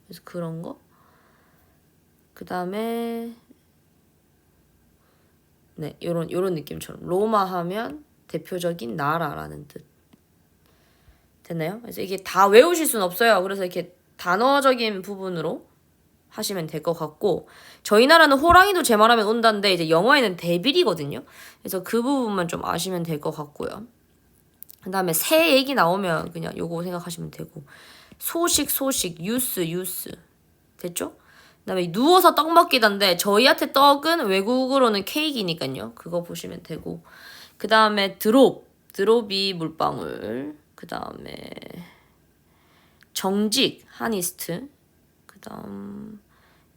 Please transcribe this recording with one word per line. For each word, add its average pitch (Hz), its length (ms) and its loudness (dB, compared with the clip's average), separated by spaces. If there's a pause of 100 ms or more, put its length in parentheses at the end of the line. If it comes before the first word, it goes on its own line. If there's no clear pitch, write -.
그래서 175 180 -20
그런 165 380 -10
거. - 180 -14 (1600)
그다음에 233 1000 -6 (2500)
네, 156 260 -12
요런, 170 280 -4
요런 185 220 -2
느낌처럼 - 520 -12
로마 202 380 0
하면 190 640 -6 (220)
대표적인 170 680 -6
나라라는 151 720 -6
뜻. - 160 -20 (1600)
됐나요? 170 380 -6
그래서 - 200 -12
이게 190 160 -6
다 190 300 2
외우실 311 380 8
순 233 160 -2
없어요. 190 420 4
그래서 196 220 -4
이렇게 180 300 -8 (220)
단어적인 233 840 2
부분으로 190 640 -6 (720)
하시면 202 320 -6
될 156 160 -8
것 170 100 0
같고, 165 540 -2 (340)
저희 220 260 6
나라는 302 300 8
호랑이도 349 460 6
제 226 140 4
말하면 220 280 6
온다인데 214 480 2
이제 165 160 0
영어에는 208 460 4
데빌이거든요. 175 880 -2 (380)
그래서 190 220 -8
그 226 180 -2
부분만 233 460 -2
좀 - 180 -8
아시면 175 380 -4
될 160 180 -6
것 160 100 -4
같고요. 156 560 -12 (920)
그다음에 185 320 -2
새 320 420 4
얘기 269 180 2
나오면 170 580 0
그냥 - 260 -10
요거 170 260 -8
생각하시면 170 480 -10
되고, 160 320 -16 (560)
소식, 320 500 -2
소식, 190 520 -4
뉴스, 226 400 -4
뉴스. 175 500 -8 (640)
됐죠? 175 380 -8 (460)
그다음에 180 300 -4
누워서 320 440 6
떡 302 180 0
먹기던데 208 640 4
저희한테 247 540 2
떡은 285 560 4
외국으로는 233 800 0
케이크니까요. 170 920 -6
그거 175 260 -6
보시면 175 420 -12
되고, 170 380 -12 (560)
그다음에 208 600 2
드롭, 233 500 4 (240)
드롭이 196 640 0
물방울. 147 1040 -6 (180)
그다음에 - 580 -12 (1800)
정직, 208 760 -2
하니스트. 202 800 -8 (580)
그다음 202 920 -16 (580)